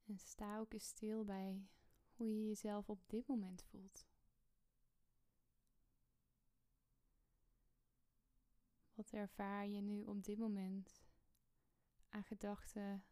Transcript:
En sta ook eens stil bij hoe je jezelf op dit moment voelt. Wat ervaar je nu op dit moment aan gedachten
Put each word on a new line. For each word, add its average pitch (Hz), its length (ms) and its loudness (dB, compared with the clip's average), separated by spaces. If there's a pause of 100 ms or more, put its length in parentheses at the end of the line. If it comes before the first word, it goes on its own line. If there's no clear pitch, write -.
(140)
En 190 60 -4
sta 208 400 -4
ook 220 140 -2
eens 214 140 -4
stil 220 360 0
bij 190 460 0 (420)
hoe 220 220 4
je 214 140 4
jezelf 208 420 2
op 202 200 -4
dit 226 180 2
moment 190 360 2
voelt. - 440 -14 (4000)
Wat 214 180 -6
ervaar 202 560 2
je 202 140 2
nu 208 220 2
op 202 200 0
dit 208 140 0
moment 196 680 0 (1040)
aan 208 140 -4
gedachten 202 880 -2